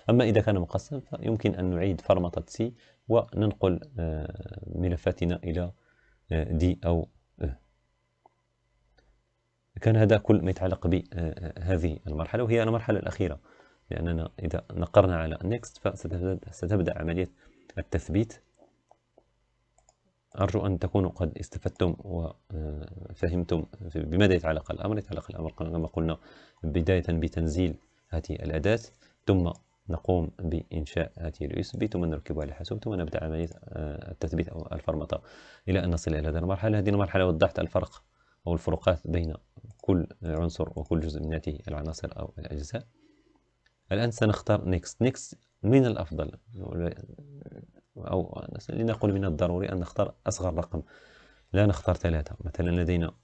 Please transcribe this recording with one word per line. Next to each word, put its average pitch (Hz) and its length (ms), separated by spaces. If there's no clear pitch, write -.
أما 120 140
إذا 110 180
كان 101 180
مقسم 110 400
فيمكن 110 560
أن 90 100
نعيد 90 360
فرمطة 87 460
سي 117 260
وننقل، 101 720
آه، 78 600
ملفاتنا 87 680
إلى، 87 280
آه، 80 120
دي 85 420
أو 82 220
أو. - 80
كان 113 140
هذا 107 220
كل 107 240
ما 90 80
يتعلق 92 380
ب، 82 60
آه، 90 100
آه، 82 460
هذه 85 480
المرحلة، 82 360
وهي 113 200
المرحلة 113 360
الأخيرة، 85 400
لأننا 82 480
إذا 87 320
نقرنا 90 460
على 80 260
next 113 340
فستبدأ، 92 760
ستبدأ 92 480
عملية 82 320
التثبيت. 98 560
أرجو 95 260
أن 92 140
تكونوا 92 300
قد 82 280
استفدتم - 640
وفهمتم 85 1700
في، 80 100
بماذا 90 340
يتعلق 80 380
الأمر. 87 260
يتعلق 90 320
الأمر 80 220
كما 82 360
قلنا 82 300
بداية 85 460
بتنزيل 82 640
هذه - 220
الأداة، 80 480
ثم 90 240
نقوم 87 500
بإنشاء 82 800
هذه 80 240
ال 71 120
يو - 60
اس - 160
بي، 107 120
ثم 90 180
نركبها 78 360
على 73 80
الحاسوب، 95 340
ثم 110 100
نبدأ 82 300
عملية، 80 260
آه، 78 480
التثبيت 82 380
أو 80 220
الفرمطة 80 500
إلى 92 140
أن 90 60
نصل 82 260
إلى 76 120
هذه 78 100
المرحلة. 98 420
هذه 98 100
المرحلة 98 360
وضحت 87 340
الفرق 90 440
أو 85 60
الفروقات 85 540
بين 80 260
كل 85 260
عنصر 82 460
وكل 82 300
جزء 78 240
من 78 100
هذه 76 340
العناصر 78 420
أو 71 200
الأجزاء. 76 480
الآن 113 200
سنختار 107 540
Next. 90 360
Next - 360
من 127 220
الأفضل، 78 460
أو - 440
لنقل 113 440
من 98 120
الضروري 87 460
أن 92 80
نختار 92 340
أصغر 90 260
رقم، 80 280
لا 101 120
نختار 92 300
ثلاثة. 80 400
مثلا 85 360
لدينا 85 300